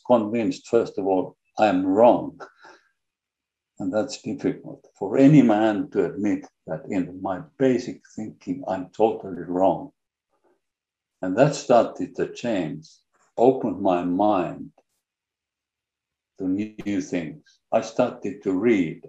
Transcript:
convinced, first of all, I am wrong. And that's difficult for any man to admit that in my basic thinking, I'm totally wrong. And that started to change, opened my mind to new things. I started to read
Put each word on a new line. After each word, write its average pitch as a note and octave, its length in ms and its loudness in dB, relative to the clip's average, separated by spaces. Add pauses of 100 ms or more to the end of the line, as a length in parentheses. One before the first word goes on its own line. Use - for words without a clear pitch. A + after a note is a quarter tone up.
convinced, A2 600 0
first - 300 0
of G2 80 -4
all, F#2 300 -2 (220)
I G#2+ 80 4
am F#2+ 200 2
wrong. G2 540 4 (1400)
And F#2+ 140 -6
that's G#2+ 300 -4
difficult - 600 -8 (140)
for G#2 200 -4
any C#3 240 10
man G#2+ 480 2
to F#2+ 160 0
admit F#2+ 400 -4 (200)
that F2+ 220 -8
in F#2 340 -6
my F#2+ 180 -6 (180)
basic B2+ 420 -4 (160)
thinking, - 500 -12
I'm F#2 240 -8
totally G#2 520 -2
wrong. F2+ 500 -2 (1300)
And F#2 140 -4
that D3 180 4
started - 600 0
to E2+ 160 -4
change, E2+ 560 -6 (480)
opened A#2 440 2
my F2+ 220 0
mind F2+ 680 -2 (1700)
to F#2 100 -4
new G2+ 520 -4
things. - 600 -10 (120)
I A2 100 0
started G#2+ 600 -6
to G2 100 -2
read F#2 560 0